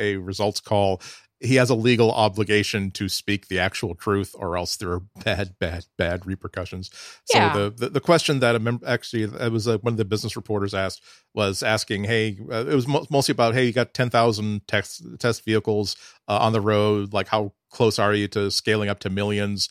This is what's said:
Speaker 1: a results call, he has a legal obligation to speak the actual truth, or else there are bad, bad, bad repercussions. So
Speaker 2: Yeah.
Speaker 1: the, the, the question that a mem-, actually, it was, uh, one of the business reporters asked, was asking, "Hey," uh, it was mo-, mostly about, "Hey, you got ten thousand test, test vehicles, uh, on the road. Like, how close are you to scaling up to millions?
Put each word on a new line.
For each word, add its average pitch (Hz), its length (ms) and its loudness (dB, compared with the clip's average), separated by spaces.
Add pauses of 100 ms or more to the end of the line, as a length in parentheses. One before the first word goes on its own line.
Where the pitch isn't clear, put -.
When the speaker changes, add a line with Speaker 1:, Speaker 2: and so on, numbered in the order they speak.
Speaker 1:
a 104 160 0
results 98 440 -4
call, 98 420 0 (380)
he 120 140 0
has 127 160 6
a 131 60 4
legal 113 340 6
obligation 104 800 2
to 98 180 -4
speak - 380 -4
the 92 140 -2
actual 90 340 -2
truth, 98 420 -2
or 87 200 -4
else 90 200 -4
there 90 160 -6
are 90 100 -4 (200)
bad, 98 380 -2
bad, 82 240 -4 (120)
bad 87 300 -2
repercussions. 92 640 -10 (360)
So 440 120 2
Speaker 2:
Yeah. 170 140 4
Speaker 1:
the, 101 180 0
the, 113 200 -4
the 139 100 -2
question 156 400 2
that 120 160 4
a - 20 0
mem-, 117 260 -2
actually, 120 400 -2
it 113 280 -4
was, 113 160 -2
uh, 113 100 2
one 117 160 -2
of 107 40 -2
the 110 60 0
business 104 300 -4
reporters 101 400 -4
asked, 95 260 -4 (340)
was 98 280 0
asking, 107 420 0
"Hey," 110 340 0 (120)
uh, 117 160 -2
it 151 80 0
was 127 140 0
mo-, 139 200 0
mostly 139 260 2
about, 117 200 2
"Hey, 127 120 4
you 120 60 0
got 120 220 0
ten 123 160 0
thousand 107 560 2
test, - 380 -4 (160)
test 117 240 -2
vehicles, 107 500 0 (320)
uh, 104 120 2
on 110 140 4
the 110 80 2
road. 104 520 2
Like, 98 160 -2
how 107 240 -2 (180)
close 113 300 2
are 104 140 4
you 104 140 0
to 101 220 -2
scaling 107 380 0
up 101 120 -4
to 101 100 -6
millions? 101 600 -2